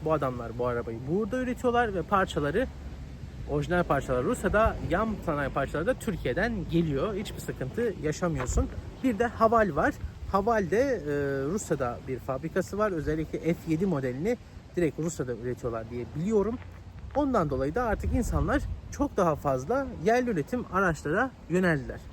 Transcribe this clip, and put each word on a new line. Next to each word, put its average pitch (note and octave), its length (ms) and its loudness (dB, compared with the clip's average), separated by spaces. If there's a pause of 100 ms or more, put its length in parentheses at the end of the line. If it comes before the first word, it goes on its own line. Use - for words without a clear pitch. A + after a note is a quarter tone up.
bu D#3 80 4
adamlar B2 460 -2
bu B2 80 2
arabayı A#2 300 -2 (120)
burada G3+ 280 0
üretiyorlar A#3+ 560 2
ve F3+ 80 -2
parçaları, F#3 680 2 (840)
orijinal D3+ 340 2
parçalar C3+ 400 2
Rusya'da, G#3 520 4 (140)
yan G3+ 200 2 (160)
sanayi C#3+ 240 0
parçaları D3 380 -2
da B3+ 60 2
Türkiye'den F#3+ 600 -2 (180)
geliyor. E3 440 2
Hiçbir - 240 -6
sıkıntı D3 540 -4 (100)
yaşamıyorsun. D3+ 640 0 (360)
Bir B3 160 2
de A#3 80 4
Haval A3 480 6
var. A3 180 4 (380)
Haval G3+ 400 4
de, G#3+ 100 4
e, A3+ 280 2 (360)
Rusya'da C#3 520 -2 (100)
bir C3 120 -4
fabrikası D#3+ 580 -4
var. G#3 140 2
Özellikle D#3 480 -2
F D#3+ 160 0 (120)
yedi E3 180 2
modelini D3+ 520 0 (380)
direkt E3+ 240 2
Rusya'da D3+ 340 -2
üretiyorlar A#2 560 -4
diye A#2+ 160 -6 (100)
biliyorum. G3+ 420 0 (580)
Ondan B3 340 4
dolayı C3+ 260 0
da B3 80 2
artık G#3+ 300 0
insanlar G#3+ 480 2 (300)
çok - 260 -2
daha E3+ 180 4
fazla D3 520 0 (180)
yerli A#3+ 240 4
üretim G#3+ 440 -2
araçlara F#3 580 2 (180)
yöneldiler. D#3 500 2 (140)